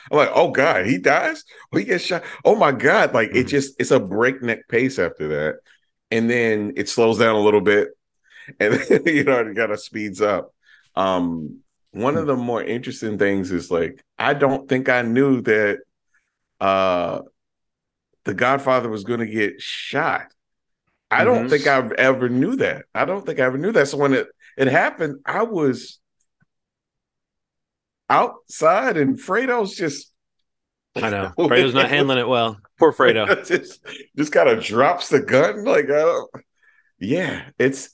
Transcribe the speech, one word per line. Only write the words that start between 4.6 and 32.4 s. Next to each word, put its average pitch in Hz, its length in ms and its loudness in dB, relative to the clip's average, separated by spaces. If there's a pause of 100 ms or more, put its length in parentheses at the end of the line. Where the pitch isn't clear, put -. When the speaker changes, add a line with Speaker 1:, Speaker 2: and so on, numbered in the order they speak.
Speaker 1:
pace 120 280 0
after 82 300 -2
that. 76 280 -2 (560)
And 113 180 0
then 110 480 0
it 101 100 -6
slows 113 320 2
down 113 160 4
a 104 60 2
little 104 200 6
bit. 104 280 2 (680)
And 107 140 2
<laughs> - 160 -4
then, - 160 4
you 147 200 2
know, 131 160 2
it 107 140 -6
kinda 104 220 -2
speeds 104 440 -8
up. 101 320 -2 (420)
Um, 87 640 -2 (320)
one 127 240 -4
of 165 80 -4
Speaker 2:
Hmm. 147 40 -4
Speaker 1:
the 131 100 -2
more 120 260 -4
interesting 117 540 -8
things 98 340 -2
is, 87 180 -6
like, 82 320 -4 (160)
I 131 160 0
don't 139 360 -2
think 131 180 -2
I 123 140 2
knew 123 400 2
that, 107 380 0 (840)
uh, 95 580 0 (1040)
the 101 100 -4
Godfather 127 560 0
was 107 140 -8
gonna 117 220 -4
get 107 360 -4
shot. - 680 -6 (840)
I 139 140 4
don't 240 140 2
Speaker 2:
Mm-hmm. 123 100 -4
Speaker 1:
think 147 180 2
I've 131 260 2
ever 123 360 2
knew 143 280 0
that. 78 280 -2 (100)
I 120 100 0
don't 190 200 -6
think 160 140 -6
I 131 40 4
ever 131 140 0
knew 185 160 -4
that. 151 160 4
So 143 80 -6
when 139 160 2
it, 123 140 0 (300)
it 135 120 2
happened, 160 560 0
I 196 180 -2
was 156 560 -4 (2000)
outside 190 880 0
and 135 220 0
Fredo's 233 560 -4
just - 380 -8 (840)
Speaker 2:
I 110 140 -4
know. 98 240 -6
Speaker 1:
<laughs> - 40 -8
Speaker 2:
Fredo's 127 360 2
not 131 160 2
handling 135 300 2
it 117 80 -2
well. 113 300 0 (220)